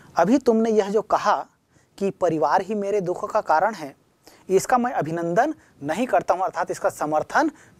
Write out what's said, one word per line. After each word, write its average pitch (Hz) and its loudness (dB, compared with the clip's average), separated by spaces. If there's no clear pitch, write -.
अभी 190 4
तुमने 226 2
यह 208 0
जो 202 0
कहा - 0
कि 196 -2
परिवार 160 0
ही 190 -6
मेरे 202 -2
दुख 180 -6
का 214 2
कारण 180 2
है, 156 -12
इसका 190 2
मैं 247 -2
अभिनंदन 170 -2
नहीं 160 -2
करता 185 2
हूँ, 180 -2
अर्थात 175 -4
इसका 190 -4
समर्थन 156 0